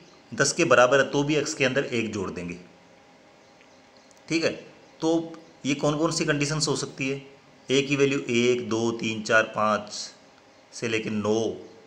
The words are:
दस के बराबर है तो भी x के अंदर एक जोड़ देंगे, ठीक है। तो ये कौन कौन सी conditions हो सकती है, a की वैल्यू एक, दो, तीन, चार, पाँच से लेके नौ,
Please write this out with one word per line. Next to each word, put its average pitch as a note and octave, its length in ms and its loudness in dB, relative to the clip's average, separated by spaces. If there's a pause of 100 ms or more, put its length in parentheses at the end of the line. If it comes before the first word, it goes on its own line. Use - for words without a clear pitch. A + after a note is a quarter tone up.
(320)
दस C#3 220 0
के E3+ 120 2
बराबर B2+ 340 6
है C3 120 2
तो C#3+ 120 2
भी D3 180 0
x - 120 -6
के C3 120 0
अंदर B2+ 200 0
एक A2+ 280 -4
जोड़ F#2 180 -4
देंगे, F2 280 -10 (1700)
ठीक D#3+ 160 0
है। A#2 80 2 (500)
तो D#3+ 100 2 (540)
ये C#3 100 0
कौन D3 220 0
कौन D#3+ 140 0
सी D#3+ 140 -2
conditions D3+ 420 0
हो C#3 80 0
सकती C3+ 340 -6
है, C#3 120 -6 (480)
a C3+ 180 2
की C#3+ 80 0
वैल्यू C#3 240 2
एक, A#2+ 500 2
दो, A2+ 220 0
तीन, A2 320 -4
चार, A2 200 4 (120)
पाँच G#2+ 360 0 (840)
से - 140 -8
लेके A2 220 -2
नौ, G#2+ 300 0 (480)